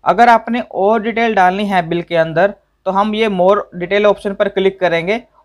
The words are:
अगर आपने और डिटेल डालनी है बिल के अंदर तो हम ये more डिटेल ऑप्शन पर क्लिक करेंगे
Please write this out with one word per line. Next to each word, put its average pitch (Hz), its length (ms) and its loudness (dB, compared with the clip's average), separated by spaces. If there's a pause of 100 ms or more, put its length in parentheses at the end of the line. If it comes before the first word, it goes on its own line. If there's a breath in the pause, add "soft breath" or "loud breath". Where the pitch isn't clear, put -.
अगर 185 260 4
आपने 226 340 0
और 214 380 -2
डिटेल 226 340 -2
डालनी 190 320 2
है 185 220 -2
बिल 175 140 -4
के 170 140 -8
अंदर 165 360 0 (320)
तो 190 60 -4
हम 202 240 -2
ये 220 140 0
more 190 280 2 (180)
डिटेल 185 300 -2
ऑप्शन 202 280 0
पर 202 160 -4
क्लिक 190 300 -2
करेंगे 175 420 -2 (240 soft breath)